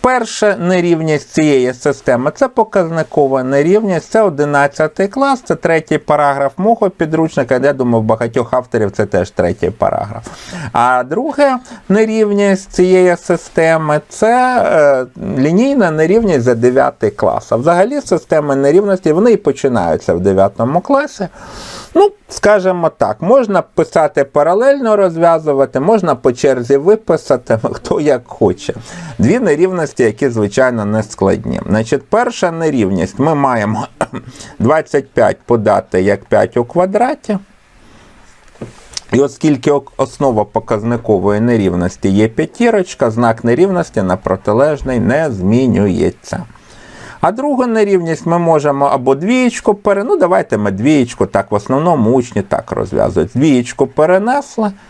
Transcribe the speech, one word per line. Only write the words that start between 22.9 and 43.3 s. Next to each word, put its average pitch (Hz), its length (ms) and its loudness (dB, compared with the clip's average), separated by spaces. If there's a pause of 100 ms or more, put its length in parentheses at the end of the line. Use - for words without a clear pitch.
так, - 240 -2
можна 208 400 2
писати 151 640 0
паралельно, 220 720 2
розв'язувати, 165 840 2
можна 175 360 2
по 127 160 0
черзі 127 460 0
виписати, 156 880 0
<laughs> - 80 -4
хто - 280 -4
як 139 240 0
хоче. - 480 -2 (440)
Дві 170 220 2
нерівності, 170 640 0
які, 117 260 0
звичайно, 113 560 0
не 107 180 -2
складні. - 640 -4
Значить, 113 420 -2
перша 226 420 -2
нерівність, 113 680 -2
ми 151 160 2
маємо 117 520 -2 (360)
<clears throat> - 360 -20
двадцять 143 500 0
п'ять 98 360 0
подати 101 560 0
як 101 240 0
п'ять 104 320 0
у 120 80 0
квадраті. 202 720 -2 (1800)
І 120 60 2
оскільки 143 520 0
ок-, - 260 -2
основа 131 480 -2
показникової 107 960 -2
нерівності 95 680 0
є 107 180 2
п'ятірочка, 160 840 -2
знак 117 320 0